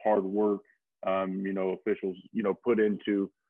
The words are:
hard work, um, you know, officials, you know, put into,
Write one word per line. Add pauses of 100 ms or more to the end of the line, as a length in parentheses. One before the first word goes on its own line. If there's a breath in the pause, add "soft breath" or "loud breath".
hard
work, (440 soft breath)
um,
you
know,
officials, (160)
you
know, (100)
put
into, (200)